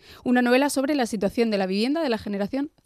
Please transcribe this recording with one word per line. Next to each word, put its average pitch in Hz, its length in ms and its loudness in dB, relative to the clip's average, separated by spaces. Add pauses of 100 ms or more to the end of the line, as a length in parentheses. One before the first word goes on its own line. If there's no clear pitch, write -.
(240)
una 247 200 2
novela 254 260 4
sobre 277 240 0
la 254 140 0
situación 220 420 0
de 208 80 0
la 190 80 0
vivienda 233 380 0
de 277 60 0
la 220 100 0
generación 202 500 -4 (160)